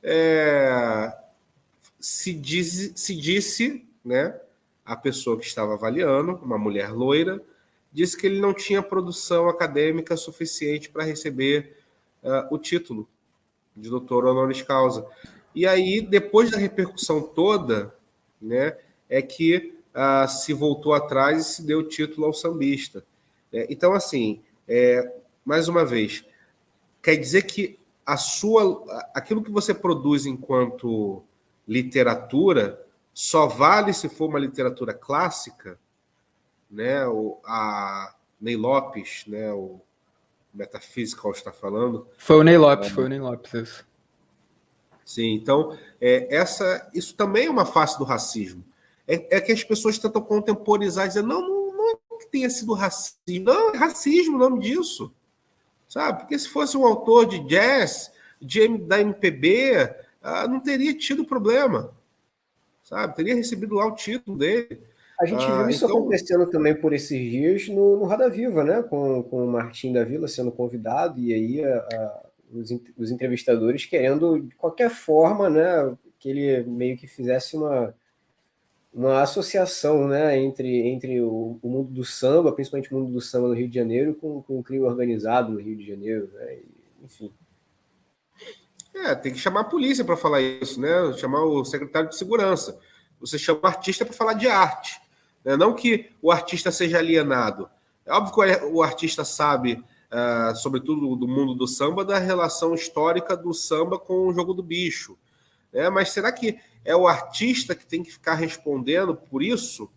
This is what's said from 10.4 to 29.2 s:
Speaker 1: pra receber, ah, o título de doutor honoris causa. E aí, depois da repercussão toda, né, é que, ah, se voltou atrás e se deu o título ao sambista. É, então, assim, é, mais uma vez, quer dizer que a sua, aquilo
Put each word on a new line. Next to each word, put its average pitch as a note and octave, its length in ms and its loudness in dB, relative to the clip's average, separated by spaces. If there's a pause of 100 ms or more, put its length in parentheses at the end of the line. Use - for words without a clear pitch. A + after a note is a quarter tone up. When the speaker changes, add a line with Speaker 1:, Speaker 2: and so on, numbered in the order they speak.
Speaker 1:
pra D#3 140 -6
receber, C#3+ 680 -2 (480)
ah, C3 280 -2
o D3+ 80 -4
título D3+ 500 -6 (680)
de G#2+ 140 -18
doutor B2 380 0
honoris C3 340 2
causa. B2+ 460 0 (480)
E E3+ 120 2
aí, F#3 360 2
depois G#3 480 4
da A3 80 -2
repercussão F3+ 640 -2
toda, D3+ 720 0 (460)
né, B2 360 -2 (320)
é C3 140 0
que, E3 520 0 (200)
ah, C3+ 340 4
se - 240 -2
voltou D3 400 0
atrás C#3+ 480 2
e - 140 -4
se E3+ 80 -12
deu D3+ 160 0
o D#3 100 -4
título D3+ 380 -4
ao D#3 80 -2
sambista. C#3 680 -4 (480)
É, A2+ 200 -6
então, F3 240 2
assim, B2+ 480 -2 (260)
é, B2 420 4 (320)
mais D#3+ 260 0
uma E3+ 160 4
vez, A#2 400 -2 (760)
quer D#3+ 140 4
dizer D3+ 280 2
que - 360 -6 (260)
a C#3+ 120 0
sua, G#3 680 2 (300)
aquilo G#3+ 280 -2